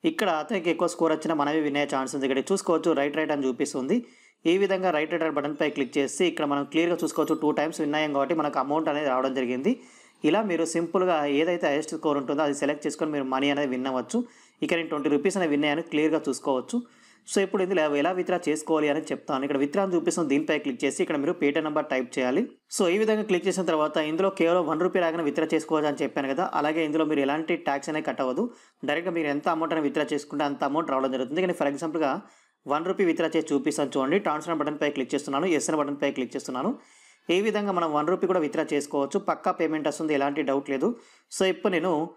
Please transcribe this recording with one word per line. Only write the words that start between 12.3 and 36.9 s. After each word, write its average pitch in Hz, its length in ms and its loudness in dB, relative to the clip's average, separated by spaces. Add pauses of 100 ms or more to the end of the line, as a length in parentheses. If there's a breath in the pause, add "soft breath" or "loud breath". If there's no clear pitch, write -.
అది 143 140 0
సెలెక్ట్ 147 260 -2
చేసుకొని 151 280 -4
మీరు 139 180 -2
మనీ 135 220 2
అనేది 143 180 0
విన్ 127 180 -4
అవ్వచ్చు. 127 280 -2 (460 loud breath)
ఇక్కడ 175 160 0
నేను 160 120 -6
ట్వంటీ 147 220 0
రూపీస్ 180 240 0
అనేది 165 160 2
విన్ 147 120 2
అయ్యాను, 151 260 0
క్లియర్గా 156 360 2
చూసుకోవచ్చు. 131 500 -2 (540 loud breath)
So 208 140 2
ఇప్పుడు 190 180 -2
ఇందులో 180 180 0 (180)
ఎలా 165 180 2
విత్‌డ్రా 180 200 0 (100)
చేసుకోవాలి 151 440 0
అని 156 180 -2
చెప్తాను. 139 360 -4
ఇక్కడ 139 180 0
విత్‌డ్రా 190 220 0
అని 180 100 0
చూపిస్తుంది, 165 360 0
దీనిపై 151 240 2 (100)
క్లిక్ 127 180 -4
చేసి 135 200 -2
ఇక్కడ 160 180 -2
మీరు 160 180 0
Paytm 151 280 2
నెంబర్ 147 240 -2
టైప్ 127 240 0
చేయాలి. 135 260 2 (340)
So 214 60 2 (120)
ఈ - 80 2
విధంగా 214 280 2
క్లిక్ 180 180 2
చేసిన 180 220 0
తర్వాత 151 260 2 (140)
ఇందులో 190 180 2 (120)
కేవలం 170 300 4
వన్ 160 140 0
రూపీ 185 200 2
రాగానే 165 240 0
విత్‌డ్రా 156 260 0
చేసుకోవచ్చు 151 360 2
అని 139 120 -4
చెప్పాను 139 300 -2
కదా, 131 120 0 (160)
అలాగే 156 280 2
ఇందులో 156 220 2
మీరు 147 160 4
ఎలాంటి 160 300 0 (120)
ట్యాక్స్ 143 240 -2
అనేది 151 180 -2
కట్టవద్దు. 135 340 0 (440 loud breath)
డైరెక్ట్గా 170 300 -2
మీరు 151 160 0
ఎంత 151 200 -2
అమౌంట్ 165 200 -2
అనేది 156 140 0
విత్‌డ్రా 147 240 0
చేసుకుంటే 147 380 -2
అంత 139 200 -4
అమౌంట్ 156 240 -2
రావడం 135 220 0
జరుగుతుంది. 135 300 -2
కానీ 180 160 -2
for 143 100 2
example-గా 151 400 -2 (600 soft breath)
వన్ 156 160 0
రూపీ 190 200 0
విత్‌డ్రా 165 260 0
చేసి 160 160 2
చూపిస్తాను 143 440 0
చూడండి. 139 300 2
ట్రాన్స్ఫర్ 156 360 -2
బటన్పై 151 340 0
క్లిక్ 131 200 -4
చేస్తున్నాను, 143 320 0 (120)
ఎస్ - 120 -2
అనే 156 100 0
బటన్పై 143 360 -2
క్లిక్ 123 200 -4
చేస్తున్నాను. 135 340 -4 (640 loud breath)